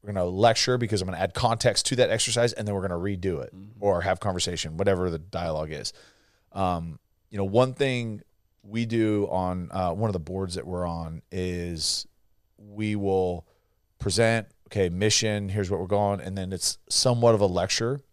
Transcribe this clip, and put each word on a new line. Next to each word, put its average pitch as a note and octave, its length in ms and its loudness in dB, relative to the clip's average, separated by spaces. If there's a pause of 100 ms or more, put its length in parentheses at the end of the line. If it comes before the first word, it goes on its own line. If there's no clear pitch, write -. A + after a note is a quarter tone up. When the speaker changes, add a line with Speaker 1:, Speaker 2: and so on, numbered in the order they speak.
Speaker 1:
We're G2+ 100 -8
gonna F#2 140 0
lecture A2+ 500 4
because G#2+ 240 0
I'm F#2 80 -4
gonna F#2 100 -6
add F#2 140 0
context A2+ 540 2
to C3+ 100 -2
that B2 140 4
exercise, A#2 420 2
and G#2+ 160 -6
then G2+ 60 -2
we're F#2+ 120 -2
gonna F2 140 -2
redo F#2 420 -2
it - 120 -14
Speaker 2:
Mm-hmm. G2+ 280 -16
Speaker 1:
or F#2 200 4
have F#2 180 0
conversation, F2+ 560 -4
whatever F#2 320 2
the E2 100 -4
dialogue D#2 540 -6
is. C#2+ 200 -10 (600)
Um, E2+ 460 -2 (320)
you G#2 80 -8
know, G2 60 0
one A#2+ 300 4
thing A#2+ 460 -2 (420)
we A2+ 240 -4
do A2 440 2
on, F2+ 420 -2
uh, F#2 200 0
one G#2+ 160 0
of G#2 40 0
the F2+ 80 -2
boards F2+ 340 -6
that F#2 120 -8
we're F2+ 200 -4
on E2 360 -8 (100)
is F2 760 -4 (520)
we G#2+ 380 -4
will F#2+ 500 0 (520)
present, A2+ 480 2 (220)
okay, F#2+ 220 2
mission, G#2 580 0
here's F#2+ 220 -2
what F#2 100 -2
we're F#2 60 -6
going, G2+ 340 2
and F#2+ 180 -8
then F#2 140 -4
it's - 260 -4 (100)
somewhat A#2+ 460 6
of G2+ 60 4
a G#2 60 6
lecture F#2+ 540 0 (120)